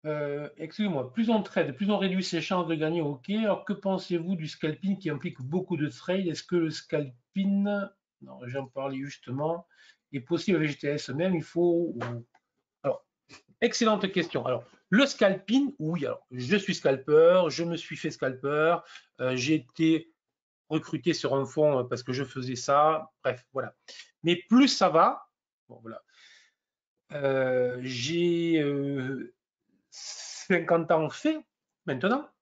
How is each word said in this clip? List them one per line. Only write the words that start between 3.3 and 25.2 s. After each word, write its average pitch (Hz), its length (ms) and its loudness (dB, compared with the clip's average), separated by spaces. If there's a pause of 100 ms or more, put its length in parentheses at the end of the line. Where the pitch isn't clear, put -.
Alors, 208 340 0
que - 80 -4
pensez-vous 185 640 -2
du 156 140 -8
scalping 185 500 -4
qui 170 100 -6
implique 147 320 -6
beaucoup 170 360 -4
de 147 120 -2
trades ? 185 380 -4
Est-ce 151 160 -6
que - 140 -4
le 160 140 2
scalping, 196 1000 -2 (500)
non, 127 220 -18
j'en 127 240 -6
parlais 135 320 -6
justement, 143 680 -6 (460)
est 139 80 -6
possible 165 380 0
avec 151 120 2
G 139 60 -6
T - 120 -8
S 147 200 -4
même ? 165 260 0
Il 156 80 0
faut, 170 520 0
ou, 120 60 -8 (840)
alors, - 240 -2 (560)
excellente 214 500 2
question. 160 320 -2
Alors, 127 200 -2 (260)
le 254 160 6
scalping, 226 720 2
oui, 156 260 -4
alors, 110 280 -6
je 127 240 0
suis 196 180 0
scalper, 156 760 6
je 151 160 -2
me 170 120 -2
suis 160 200 -10
fait 151 140 -4
scalper, 143 640 0 (440)
euh, 127 160 0
j'ai 131 180 2
été 160 560 2 (580)
recruté 160 460 -2
sur 131 200 0
un 139 120 0
fonds, 147 320 2
euh, 123 60 0
parce 123 180 -6
que 127 100 -6
je 135 120 -2
faisais 131 320 -8
ça, 151 540 2 (120)
bref, 123 320 -4
voilà. 123 200 -6 (480)
Mais 175 140 2 (140)
plus 254 180 8
ça 185 220 4
va, 185 400 4 (400)